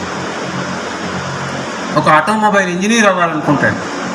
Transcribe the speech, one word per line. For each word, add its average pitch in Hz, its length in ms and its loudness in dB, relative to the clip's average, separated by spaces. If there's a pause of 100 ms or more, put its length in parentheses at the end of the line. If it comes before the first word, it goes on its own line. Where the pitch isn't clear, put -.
(2000)
ఒక 147 100 2
ఆటోమొబైల్ 208 600 4
ఇంజనీర్ 208 360 2
అవ్వాలనుకుంటాడు, 156 720 2 (400)